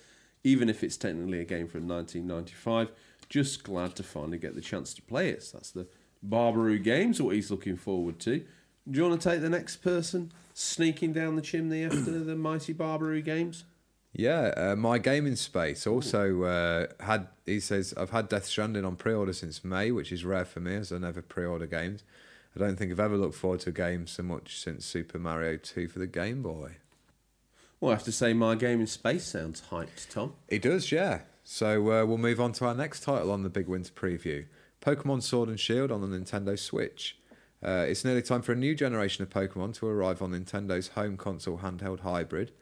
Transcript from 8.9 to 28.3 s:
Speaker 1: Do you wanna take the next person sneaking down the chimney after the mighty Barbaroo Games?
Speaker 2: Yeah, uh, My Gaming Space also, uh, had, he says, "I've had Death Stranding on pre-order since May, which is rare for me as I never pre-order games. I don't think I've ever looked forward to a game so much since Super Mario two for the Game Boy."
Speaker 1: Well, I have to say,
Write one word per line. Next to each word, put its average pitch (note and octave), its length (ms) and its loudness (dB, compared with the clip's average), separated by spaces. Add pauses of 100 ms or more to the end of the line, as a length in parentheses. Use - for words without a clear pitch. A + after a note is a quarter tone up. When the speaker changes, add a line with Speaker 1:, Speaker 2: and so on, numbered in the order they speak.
Speaker 1:
Do C3+ 60 -4
you D#3 60 4
wanna E3+ 160 4
take E3+ 240 2
the D#3+ 80 2
next - 260 -2
person F3 560 0 (220)
sneaking D#3+ 580 2
down D#3+ 240 0
the D#3 60 2
chimney D#3+ 420 0
after D#3+ 140 2
the D#3+ 360 -2
mighty D#3+ 380 -2
Barbaroo D#3+ 480 0
Games? E3 440 -2 (500)
Speaker 2:
Yeah, C3+ 420 4
uh, G2 200 2
My A#2 220 4
Gaming C#3 380 4
Space D#2+ 500 -2
also, G2+ 560 2
uh, F2 440 2 (120)
had, G2+ 300 0 (160)
he G2+ 160 0
says, G2 360 0
"I've F#2 140 -2
had A2 200 0
Death G2+ 160 0
Stranding G#2+ 400 0
on F2+ 100 -2
pre-order G2+ 380 0
since D#2+ 280 -8
May, F#2+ 300 0
which G#2+ 180 -2
is F2 140 -4
rare F#2 220 0
for - 140 -10
me F2 140 -2
as G#2 160 -6
I F2 60 -4
never F2 240 -6
pre-order F2 460 -4
games. E2+ 360 -4 (540)
I - 20 -4
don't G2 180 2
think G2 140 -2
I've F2+ 80 0
ever G#2 200 4
looked F2+ 160 2
forward F#2 260 0
to - 80 -6
a F2 40 0
game F2 340 -2
so - 160 -8
much - 360 -6
since - 280 -8
Super E2 320 -6
Mario E2 400 -2
two - 280 -6
for D#2+ 120 -10
the F#2 80 -2
Game G2 360 -4
Boy." D#2+ 340 -8 (1040)
Speaker 1:
Well, C3+ 120 4
I - 20 6
have - 100 0
to A2+ 80 -2
say, A#2 200 4